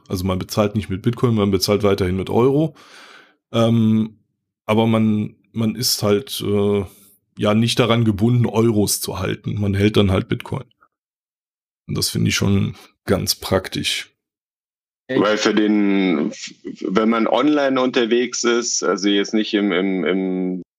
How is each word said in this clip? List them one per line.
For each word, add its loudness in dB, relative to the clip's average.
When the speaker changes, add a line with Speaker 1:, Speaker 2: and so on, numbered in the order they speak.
Speaker 1:
also -6
man -2
bezahlt -2
nicht -4
mit -6
Bitcoin, 0
man 2
bezahlt 2
weiterhin 2
mit -4
Euro, 2
ähm, 2
aber 2
man, 0
man -2
ist -4
halt, 0
äh, 0
ja, 0
nicht 2
daran 2
gebunden, 2
Euros 0
zu -8
halten. -6
Man 0
hält 2
dann 4
halt -2
Bitcoin. -8
Und -6
das -2
finde 0
ich 0
schon 0
ganz -2
praktisch. -4
Speaker 2:
Weil 0
für 0
den, 2
wenn 0
man 2
online 2
unterwegs 0
ist, -2
also 0
jetzt 0
nicht -2
im, 0
im, 0
im -2